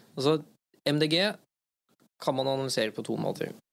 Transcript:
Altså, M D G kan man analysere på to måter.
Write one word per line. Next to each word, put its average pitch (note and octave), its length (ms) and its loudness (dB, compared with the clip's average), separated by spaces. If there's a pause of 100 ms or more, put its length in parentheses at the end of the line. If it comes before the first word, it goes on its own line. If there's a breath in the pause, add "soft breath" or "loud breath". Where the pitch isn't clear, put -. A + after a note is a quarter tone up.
(160 loud breath)
Altså, D3 220 2 (480)
M D3 160 4
D D#3 100 4
G E3+ 120 2 (1000)
kan C#3 160 -2
man C3+ 100 0
analysere C3 480 0
på A2+ 80 -6
to A2 160 -4
måter. - 320 -4 (220)